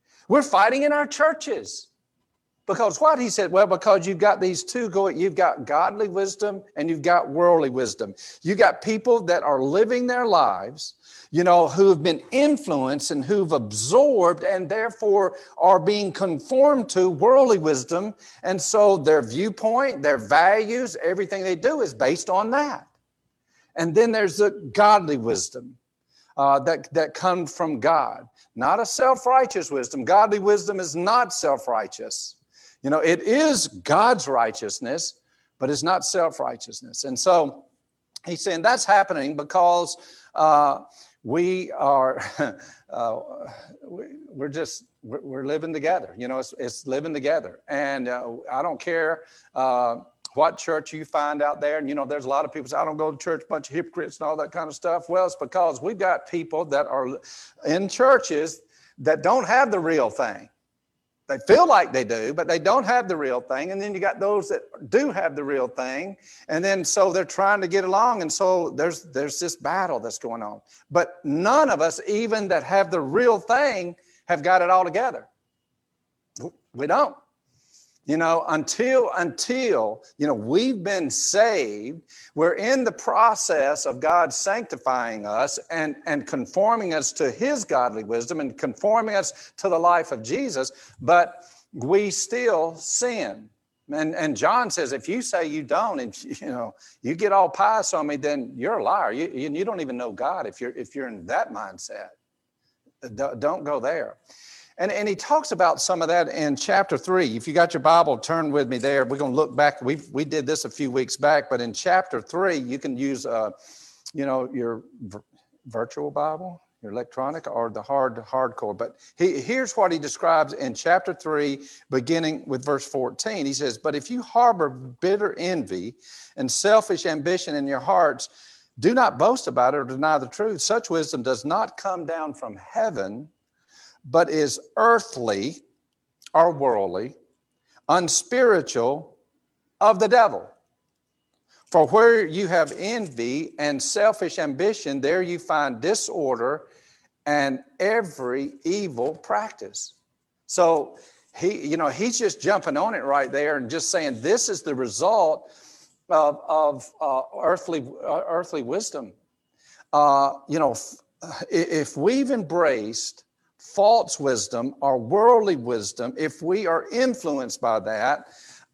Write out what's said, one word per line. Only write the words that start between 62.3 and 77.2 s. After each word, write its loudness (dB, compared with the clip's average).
but -4
they 2
don't 2
have 0
the -2
real -2
thing. -6
And -6
then -8
you -8
got -2
those -2
that -4
do 2
have -4
the -6
real -2
thing. -8
And -2
then 0
so 2
they're 0
trying 0
to -2
get 0
along. 2
And -4
so 0
there's, -4
there's -6
this -6
battle -4
that's -10
going -8
on. -12
But 0
none 4
of 0
us, 0
even -2
that 0
have 2
the 0
real 2
thing, 0
have 0
got 6
it 2
all 6
together. -2
We -4
don't. 2